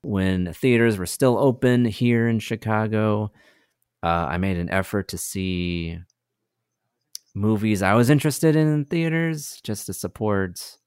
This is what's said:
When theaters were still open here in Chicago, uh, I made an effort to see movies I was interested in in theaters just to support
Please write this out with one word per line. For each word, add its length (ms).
When 500
theaters 440
were 100
still 320
open 480
here 420
in 100
Chicago, 920
uh, 40
I 100
made 200
an 120
effort 380
to 100
see 800
movies 480
I 140
was 160
interested 460
in 100
in 180
theaters 760
just 240
to 60
support 840